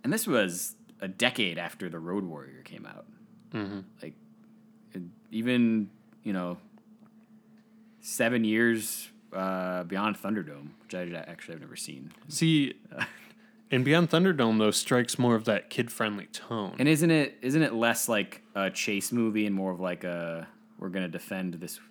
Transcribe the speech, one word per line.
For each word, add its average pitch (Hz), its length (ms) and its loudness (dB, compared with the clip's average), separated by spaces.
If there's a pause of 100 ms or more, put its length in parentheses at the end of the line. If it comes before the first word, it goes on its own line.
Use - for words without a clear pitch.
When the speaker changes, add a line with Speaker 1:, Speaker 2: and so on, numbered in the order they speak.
Speaker 1:
and 139 80 0
this 220 140 -2
was 101 500 0 (240)
a 95 80 -8
decade 95 520 0
after 87 300 -8
The 82 100 -8
Road 92 240 -4
Warrior 69 400 -12
came - 240 -16
out. 50 180 -18 (480)
Speaker 2:
Mm-hmm. 101 260 -4 (220)
Speaker 1:
Like, 76 120 -12 (800)
it, 92 80 -8 (300)
even, 113 580 2 (340)
you 104 100 -2
know, 90 240 -2 (1400)
seven 117 440 2
years, 110 680 2 (240)
uh, 92 500 -2
beyond 98 380 -2
Thunderdome, 76 480 -6 (140)
which - 120 -12
I, 90 60 -6 (160)
I 78 120 -8
actually 82 260 -14
have 78 60 -14
never - 140 -18
seen. 139 360 -12 (160)
Speaker 2:
See, 151 460 2 (220)
Speaker 1:
Uh, - 100 -4 (320)
<laughs> - 340 -14
Speaker 2:
and 127 140 2
Beyond 160 240 6
Thunderdome, 143 500 4
though, 107 120 6
strikes 123 460 2
more 120 180 6
of 110 100 -2
that 110 240 0
kid-friendly 110 580 -4
tone. 104 520 -6
Speaker 1:
And 139 100 4
isn't 160 220 6
it, 151 300 2
isn't 139 200 2
it 135 120 2
less 117 360 2
like 104 320 0 (140)
a 98 140 0
chase 101 420 -2
movie 110 340 2
and 101 100 0
more 95 160 -2
of 87 80 -6
like 90 240 -4
a, 85 440 -6 (300)
"We're 95 120 -8
gonna 90 180 -4
defend 90 480 -6
this 82 240 -12 (100)